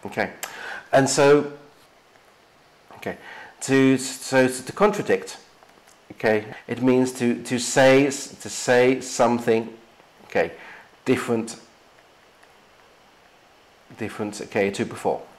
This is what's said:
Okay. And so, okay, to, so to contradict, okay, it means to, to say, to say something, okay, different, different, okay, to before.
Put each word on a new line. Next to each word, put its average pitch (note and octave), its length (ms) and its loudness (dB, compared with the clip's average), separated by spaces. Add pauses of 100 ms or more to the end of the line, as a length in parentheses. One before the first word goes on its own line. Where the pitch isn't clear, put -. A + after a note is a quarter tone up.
Okay. G2 240 -4 (600)
And C3+ 160 4
so, C#3+ 460 4 (1400)
okay, F#2 200 -12 (460)
to, C3+ 340 4
so C3 500 0
to - 260 -6
contradict, - 680 -2 (760)
okay, A2 320 0 (240)
it A#2+ 140 -6
means B2+ 300 2
to, A#2+ 320 -2
to B2+ 140 -4
say, C3+ 460 4
to C#3 60 0
say B2+ 920 0
something, A#2 720 0 (520)
okay, - 280 -2 (540)
different, A#2 500 -2 (2500)
different, G#2 460 -10
okay, G2 280 0
to A2 140 -4
before. - 380 -6 (160)